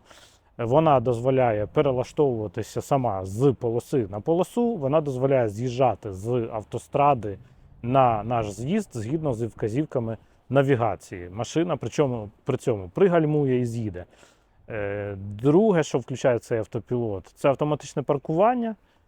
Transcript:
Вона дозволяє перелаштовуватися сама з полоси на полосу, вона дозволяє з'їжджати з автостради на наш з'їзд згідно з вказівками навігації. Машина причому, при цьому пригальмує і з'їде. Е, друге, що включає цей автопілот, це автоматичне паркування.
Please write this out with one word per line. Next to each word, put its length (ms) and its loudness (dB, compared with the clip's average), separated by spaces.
Вона 420 4
дозволяє 680 2
перелаштовуватися 1160 -2
сама 440 0
з 340 2
полоси 500 -2
на 100 -8
полосу, 560 0
вона 260 0
дозволяє 480 0
з'їжджати 640 0
з 400 -4
автостради 840 0
на 420 2
наш 280 -2
з'їзд 420 -4
згідно 400 -4
з 100 -4
вказівками 760 -4
навігації. 800 0
Машина 480 -2
причому, 520 -2
при 140 -2
цьому 320 -2
пригальмує 680 2
і 60 0
з'їде. 400 -6
Е, 480 -6
друге, 680 2
що 160 -2
включає 400 0
цей 200 -2
автопілот, 760 -6
це 140 0
автоматичне 520 -2
паркування. 760 0